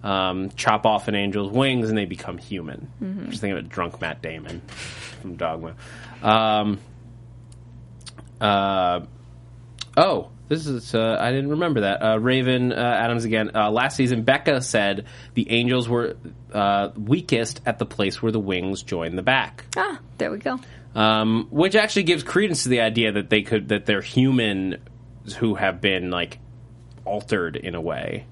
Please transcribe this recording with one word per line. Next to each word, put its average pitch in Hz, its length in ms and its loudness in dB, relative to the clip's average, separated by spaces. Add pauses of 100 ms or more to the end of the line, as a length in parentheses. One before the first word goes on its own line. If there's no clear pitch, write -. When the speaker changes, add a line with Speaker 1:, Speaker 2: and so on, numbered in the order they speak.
Speaker 1:
Um, 95 560 0
chop 107 280 2
off 107 220 4
an 104 80 0
angel's 101 380 0
wings 127 340 2
and 110 100 2
they 101 60 2
become 90 340 -8
human. 80 520 -10 (120)
Speaker 2:
Mm-hmm. 196 280 -8
Speaker 1:
Just 104 100 -8
think 101 140 -2
of 80 60 -4
it, - 100 -10
drunk 87 320 -6
Matt 80 200 -6
Damon 80 380 -10 (640)
from 90 160 -10
Dogma. 82 380 -4 (460)
Um, 107 580 2 (1600)
uh, 98 600 2 (960)
oh, 165 340 2 (200)
this 156 180 -2
is, 127 260 -6
uh, 113 260 2
I 120 120 0
didn't 139 200 -2
remember 151 300 2
that. 98 220 0
Uh, 110 160 4
Raven, 127 540 2
uh, - 20 -2
Adams 117 500 0
again. 110 300 0
Uh, 107 160 4
last 123 240 2
season, 123 280 2
Becca 135 380 2
said 101 440 0 (280)
the - 180 0
angels 120 360 2
were, 120 300 0 (360)
uh, 101 420 2
weakest 113 680 0
at 120 140 -2
the 107 60 0
place - 360 -2
where 113 100 2
the 110 80 0
wings 95 440 -2
join 82 320 -4
the 92 80 -4
back. 127 420 0 (120)
Speaker 2:
Ah, 381 220 -2 (180)
there - 140 -4
we 202 80 -6
go. 262 200 -4 (360)
Speaker 1:
Um, 110 540 2
which 185 260 2
actually 208 280 4
gives 160 200 2
credence 180 400 2
to 127 60 -2
the 123 120 4
idea 110 320 2
that 101 160 -2
they 107 120 6
could, 101 280 -2
that 104 160 0
they're 101 160 2
human 110 760 2 (600)
who 110 180 2
have 92 260 0
been, 92 300 0
like, 87 280 -4 (680)
altered 98 500 -2
in 90 180 -8
a 85 80 -6
way. 80 500 -6